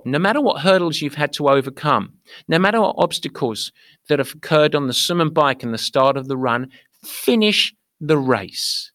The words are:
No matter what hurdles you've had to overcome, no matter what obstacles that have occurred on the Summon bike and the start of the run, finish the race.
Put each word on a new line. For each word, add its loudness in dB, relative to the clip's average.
No -2
matter 0
what 0
hurdles 2
you've -6
had -2
to 0
overcome, 0
no 2
matter 2
what 0
obstacles -4
that 2
have -4
occurred 2
on 0
the -4
Summon 0
bike 0
and -4
the -4
start 2
of -6
the -4
run, -2
finish 0
the 2
race. -2